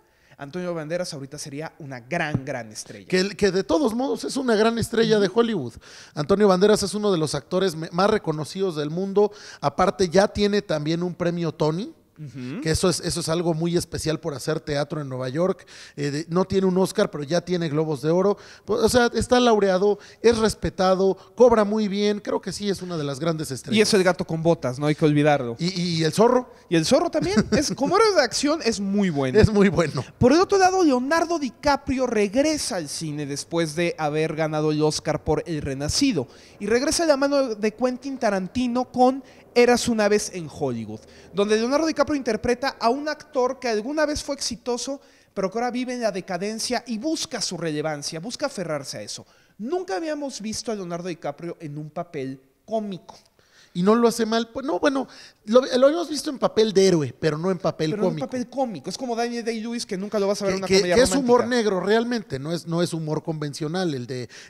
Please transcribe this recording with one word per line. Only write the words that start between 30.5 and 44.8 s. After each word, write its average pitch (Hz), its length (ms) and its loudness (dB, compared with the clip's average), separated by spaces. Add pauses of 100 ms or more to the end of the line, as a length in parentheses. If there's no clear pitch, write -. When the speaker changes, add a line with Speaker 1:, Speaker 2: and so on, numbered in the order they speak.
Speaker 1:
lado, 370 240 4
Leonardo 311 560 2
DiCaprio 269 680 -2
regresa 240 680 0
al 160 120 -4
cine 151 380 -6
después 151 500 -4
de 170 220 0
haber 156 380 -2
ganado 156 360 0
el 151 120 0
Oscar 151 400 -2
por 151 240 0
El 156 160 -6
Renacido. 147 640 0 (320)
Y 202 80 -6
regresa 262 360 2
de 330 60 2
la 277 80 6
mano 277 380 0
de 208 180 -2
Quentin 254 460 -4
Tarantino 240 720 -2
con 254 320 2 (300)
Eras 240 360 4
una 214 180 2
vez 208 260 2
en 170 160 -10
Hollywood, 113 520 -6 (320)
donde 208 240 2
Leonardo 277 280 0
DiCaprio 302 300 0
interpreta 247 640 -2
a 220 100 0
un 294 200 -2
actor 262 500 -4
que 254 80 -6
alguna 254 380 -2
vez 294 180 -6
fue 285 100 -6
exitoso, 247 680 -8 (320)